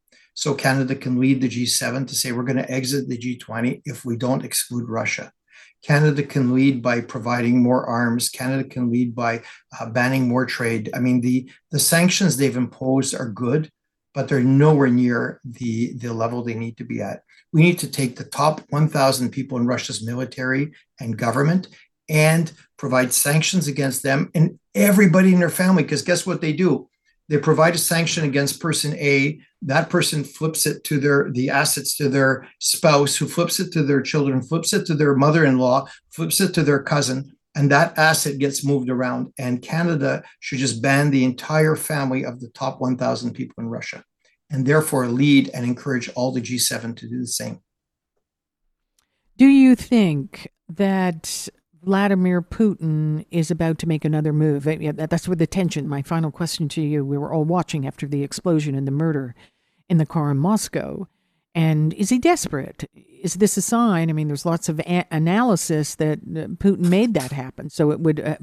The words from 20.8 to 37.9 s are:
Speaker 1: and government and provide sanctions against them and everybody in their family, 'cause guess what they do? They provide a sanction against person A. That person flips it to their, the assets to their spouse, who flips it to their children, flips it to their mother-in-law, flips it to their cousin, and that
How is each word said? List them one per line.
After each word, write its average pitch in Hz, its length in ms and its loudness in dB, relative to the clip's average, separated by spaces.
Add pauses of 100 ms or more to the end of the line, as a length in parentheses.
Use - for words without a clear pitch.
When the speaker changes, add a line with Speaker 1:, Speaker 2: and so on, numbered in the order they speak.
Speaker 1:
and 113 180 -8
government 143 500 0 (420)
and 156 420 2 (260)
provide 127 340 0
sanctions 156 560 2
against 135 340 -2
them 139 320 0
and 165 240 2 (180)
everybody 190 580 6
in 180 60 6
their 170 100 2
family, 185 340 2
'cause 143 200 -2
guess 175 220 0
what 175 160 -4
they 156 120 -2
do? 160 340 0 (420)
They 151 80 0
provide 156 380 4
a 156 40 -2
sanction 165 440 -2
against 143 380 -2
person 151 320 -2
A. 143 460 0 (240)
That 156 260 0
person 160 340 0
flips - 420 -4
it 147 200 -4
to 147 140 0
their, 143 320 2
the 131 180 -2
assets - 480 -2
to 143 100 -2
their 135 400 0 (120)
spouse, 143 580 2
who 143 100 -2
flips 170 320 -2
it 180 140 -6
to 156 100 0
their 139 180 2
children, 139 400 0
flips 165 300 -4
it 196 140 0
to 160 80 -2
their 143 220 2
mother-in-law, 135 720 4 (240)
flips 160 280 -4
it 180 140 2
to 160 100 2
their 139 180 2
cousin, 135 540 -2 (200)
and 143 160 2
that 160 260 4